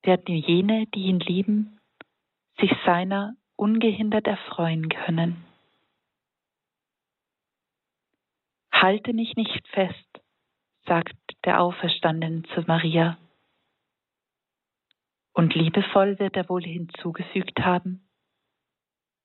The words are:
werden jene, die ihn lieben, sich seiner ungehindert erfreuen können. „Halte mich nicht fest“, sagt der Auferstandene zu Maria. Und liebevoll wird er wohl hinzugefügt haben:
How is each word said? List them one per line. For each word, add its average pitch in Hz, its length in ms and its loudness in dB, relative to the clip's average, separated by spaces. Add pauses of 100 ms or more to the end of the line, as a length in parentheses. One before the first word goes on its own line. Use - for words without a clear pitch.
werden 180 340 2
jene, 196 520 2
die 196 160 -6
ihn 185 160 2
lieben, 196 600 -2 (800)
sich 185 120 4 (140)
seiner 196 500 0 (200)
ungehindert 214 720 2
erfreuen 165 600 -2
können. 165 560 -2 (3250)
„Halte 208 420 2
mich 226 220 -2
nicht - 340 -4
fest“, - 520 -4 (640)
sagt 170 300 -2 (300)
der - 160 2
Auferstandene 165 840 -2 (100)
zu 170 140 -2
Maria. 165 500 2 (2250)
Und 170 240 4
liebevoll 190 640 2
wird 196 160 -2
er 180 140 -4
wohl 180 140 -2
hinzugefügt 170 1000 -8
haben: 180 480 -2 (1160)